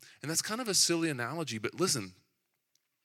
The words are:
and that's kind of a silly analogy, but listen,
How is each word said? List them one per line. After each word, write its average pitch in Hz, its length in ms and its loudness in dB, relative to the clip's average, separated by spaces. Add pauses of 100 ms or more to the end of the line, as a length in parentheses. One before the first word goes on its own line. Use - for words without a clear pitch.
(220)
and 139 80 -6
that's 165 120 0
kind 220 180 -2
of 254 80 -4
a 196 60 0
silly 165 360 4
analogy, 127 480 -4
but 107 220 -4
listen, 131 320 0 (920)